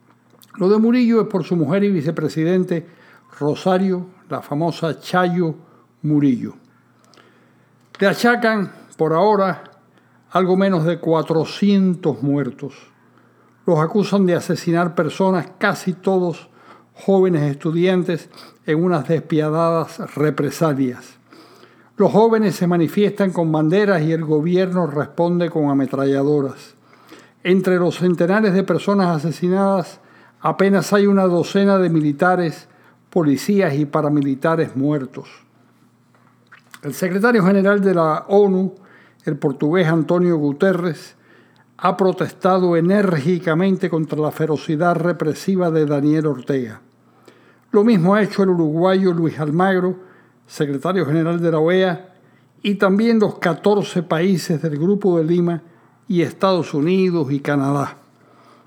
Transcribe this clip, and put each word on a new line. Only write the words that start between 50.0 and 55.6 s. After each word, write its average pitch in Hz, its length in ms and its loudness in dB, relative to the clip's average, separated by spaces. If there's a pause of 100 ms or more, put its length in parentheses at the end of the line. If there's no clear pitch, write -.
secretario 160 580 -4
general 165 340 -2
de 170 120 0
la 160 80 0
oea, 180 560 0 (480)
y 208 120 0
también 214 440 2
los 190 180 0
catorce 185 640 0
países 165 600 -2
del 147 180 -4
Grupo 190 380 0
de 160 60 0
Lima 170 380 -2 (460)